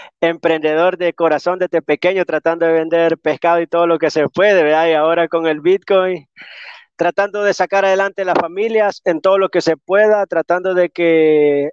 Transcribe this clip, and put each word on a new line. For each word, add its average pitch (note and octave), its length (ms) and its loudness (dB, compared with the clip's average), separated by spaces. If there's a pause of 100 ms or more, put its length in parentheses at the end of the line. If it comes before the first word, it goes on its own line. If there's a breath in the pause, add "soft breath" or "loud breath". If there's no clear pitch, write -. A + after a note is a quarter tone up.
(200 loud breath)
emprendedor E3 800 0
de E3+ 160 -2
corazón E3 460 -2
desde E3+ 220 -2
pequeño, F3+ 440 0
tratando E3 400 -2
de E3 80 2
vender E3 440 0
pescado E3+ 440 0
y E3 60 -6
todo E3+ 200 0
lo E3 100 0
que D#3 140 -2
se D3 160 0
puede, F#3+ 360 2
¿verdad? D#3+ 260 2
Y D#3+ 40 2
ahora D#3+ 360 0
con E3 180 -2
el D3+ 140 -2
Bitcoin, F#3 680 0 (680 loud breath)
tratando G3 460 -2
de G3+ 100 0
sacar G3 320 -2
adelante G3 400 -2
las F3 120 0
familias G3+ 680 -2
en D#3+ 160 -2
todo F#3+ 160 2
lo F#3+ 100 0
que F3 140 -2
se D#3+ 160 -2
pueda, G#3 480 2
tratando F3 480 -2
de F3+ 160 0
que D3+ 840 2